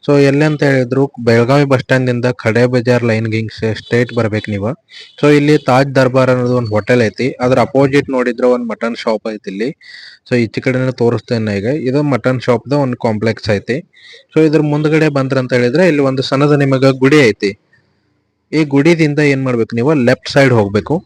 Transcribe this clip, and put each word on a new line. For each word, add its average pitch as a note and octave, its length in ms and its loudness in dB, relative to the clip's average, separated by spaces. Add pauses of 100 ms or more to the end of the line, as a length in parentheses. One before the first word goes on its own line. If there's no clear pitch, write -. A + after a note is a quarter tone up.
So C#3+ 140 2
ಎಲ್ಲಿ C#3 240 2
ಅಂತ D3+ 180 -2
ಹೇಳಿದ್ರು, C3+ 580 0
ಬೆಳಗಾವಿ A#2 440 2
ಬಸ್ C3+ 160 0
ಸ್ಟ್ಯಾಂಡ್ C3 300 -2
ಇಂದ A#2+ 220 -4
ಖಡೆ A#2 340 0
ಬಜಾರ್ B2 380 0
ಲೈನ್ A2 300 -2
ಹಿಂಗ್ A2 420 -4
ಸ್ಟ್ರೈಟ್ A#2+ 380 -2
ಬರ್ಬೇಕು G#2+ 360 -4
ನೀವು. G2+ 180 -4 (520)
So D3 160 4
ಇಲ್ಲಿ D3 220 2
ತಾಜ್ C3+ 360 0
ದರ್ಬಾರ್ C3 360 2
ಅನ್ನೋದು B2 260 0
ಒಂದ್ A#2+ 120 -2
ಹೋಟೆಲ್ G#2+ 340 0
ಐತಿ, A2 280 -2
ಅದ್ರ B2+ 280 0
ಅಪೋಸಿಟ್ C3+ 520 0
ನೋಡಿದ್ರೆ B2 360 -2
ಒಂದ್ A#2+ 200 0
ಮಟನ್ A2+ 300 -6
ಶಾಪ್ A2 360 -4
ಐತಿ G#2 180 -12
ಇಲ್ಲಿ. G#2+ 260 -6 (540)
So B2+ 60 0
ಈಚೆ A#2+ 240 -2
ಕಡೆನೇ B2+ 320 -4
ತೋರಿಸ್ತೇನೆ A#2 640 -2
ಈಗ. G2 60 -6
ಇದು C3 380 -2
ಮಟನ್ B2+ 380 -2
ಶಾಪ್ A#2+ 300 -2
ದ - 20 -2
ಒಂದ್ C3+ 240 -2
ಕಾಂಪ್ಲೆಕ್ಸ್ A2 540 -4
ಐತಿ. A2 400 -4 (460)
So D#3+ 100 4
ಇದ್ರ D#3 140 2
ಮುಂದ್ಗಡೆ D3+ 480 0
ಬಂದ್ರ C3+ 300 -2
ಅಂತ B2+ 140 -4
ಹೇಳಿದ್ರೆ B2+ 360 2
ಇಲ್ಲಿ D3 140 0
ಒಂದು C3 200 -2
ಸಣ್ಣದ C#3+ 300 0
ನಿಮಗ C3+ 340 0
ಗುಡಿ C3+ 300 2
ಐತಿ. G#2 420 2 (920)
ಈ D#3 120 0
ಗುಡಿದಿಂದ D3 540 2
ಏನ್ C#3 260 0
ಮಾಡ್ಬೇಕು A#2+ 320 -2
ನೀವು, C3 180 0
ಲೆಫ್ಟ್ B2+ 340 0
ಸೈಡ್ C3+ 240 2
ಹೋಗ್ಬೇಕು. G#2+ 540 0